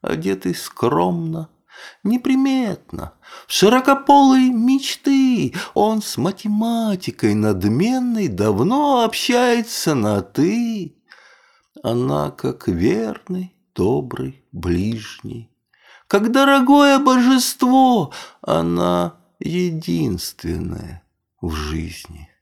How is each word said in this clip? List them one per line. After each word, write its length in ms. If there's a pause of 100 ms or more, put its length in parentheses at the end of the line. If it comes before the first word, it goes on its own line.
Одетый 520
скромно, 920 (540)
неприметно, 1120 (320)
в 60
широкополые 1000
мечты, 1040 (180)
он 300
с 160
математикой 1160
надменной 920
давно 760
общается 920
на 260
"ты". 760 (880)
Она 480
как 380
верный, 840 (200)
добрый 760
ближний, 1000 (560)
как 260
дорогое 680
божество, 1120 (300)
она 760 (220)
единственная 1600 (380)
в 120
жизни 800 (120)